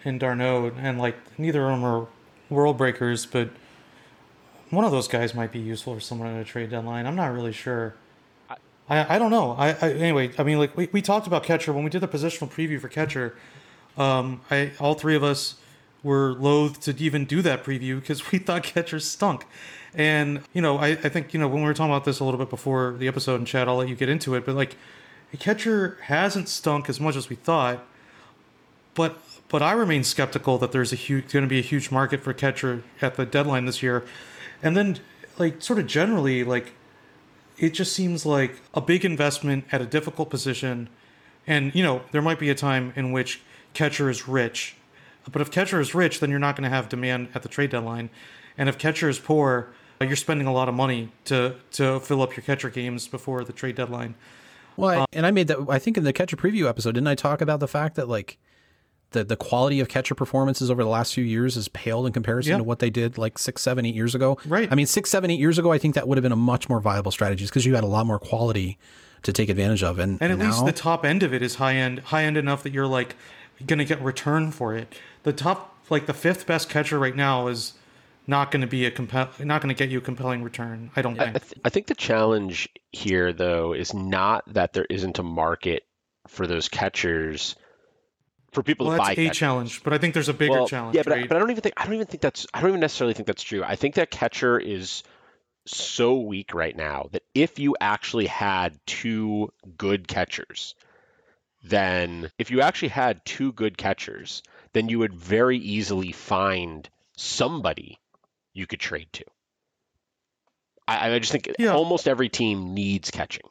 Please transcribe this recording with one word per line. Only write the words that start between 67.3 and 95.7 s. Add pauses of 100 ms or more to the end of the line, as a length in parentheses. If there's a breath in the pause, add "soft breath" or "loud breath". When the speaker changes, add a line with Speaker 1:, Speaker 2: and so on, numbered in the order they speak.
Speaker 3:
'cause
you
had
a
lot
more
quality (420 loud breath)
to
take
advantage
of.
And
Speaker 1:
And
at
least
Speaker 3:
now
Speaker 1:
the
top
end
of
it
is
high
end,
high
end
enough
that
you're,
like, (500 loud breath)
gonna
get
return
for
it. (280 loud breath)
The
top, (140)
like,
the
fifth
best
catcher
right
now
is (540 soft breath)
not
gonna
be
a
compe-,
not
gonna
get
you
a
compelling
return,
I
don't
Speaker 2:
I,
Speaker 1:
think.
Speaker 2:
I,
th-,
I
think
the
challenge (240)
here,
though,
is
not
that
there
isn't
a
market (440)
for
those
catchers, (960 soft breath)
for
people
Speaker 1:
Well,
Speaker 2:
to
Speaker 1:
that's
Speaker 2:
buy
Speaker 1:
a
Speaker 2:
catchers.
Speaker 1:
challenge,
but
I
think
there's
a
bigger
Speaker 2:
Well,
Speaker 1:
challenge,
Speaker 2:
yeah,
but
I,
Speaker 1:
right?
Speaker 2:
but
I
don't
even
think,
I
don't
even
think
that's,
I
don't
even
necessarily
think
that's
true.
I
think
that
catcher
is (640 soft breath)
so